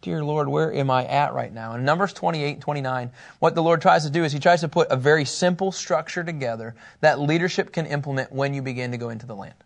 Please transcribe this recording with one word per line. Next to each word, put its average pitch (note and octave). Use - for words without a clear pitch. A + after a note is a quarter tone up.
"Dear E3
Lord, D3
where D3+
am C#3
I B2+
at C3+
right A#2+
now?" A2+
In B2
Numbers F3
twenty-eight D3+
and D3
twenty-nine, C3
what D#3+
the E3+
Lord E3
tries E3+
to D3+
do E3
is D3
he D3
tries F3
to E3
put D#3+
a C3+
very D3
simple F3+
structure E3+
together A#2
that D3
leadership E3
can E3
implement C#3
when C#3
you C3+
begin B2
to A#2+
go A#2
into A#2
the A2+
land. F#2+